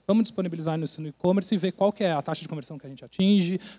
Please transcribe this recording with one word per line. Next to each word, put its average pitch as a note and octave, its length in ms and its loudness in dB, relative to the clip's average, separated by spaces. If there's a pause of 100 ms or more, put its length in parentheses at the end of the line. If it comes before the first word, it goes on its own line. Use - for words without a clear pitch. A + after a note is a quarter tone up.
vamos G#3+ 180 4
disponibilizar E3 560 -4
isso D#3 200 -8
no D#3 80 -8
e-commerce F#3 460 0
e - 20 2
ver F3+ 160 0
qual G3+ 200 2
que G#3 100 -6
é F3 100 2
a C#3+ 80 0
taxa D#3 220 -6
de D#3 60 -14
conversão D3+ 280 -10
que C#3 100 -16
a C3+ 40 -14
gente C3 140 -16
atinge, F#3+ 560 2 (180)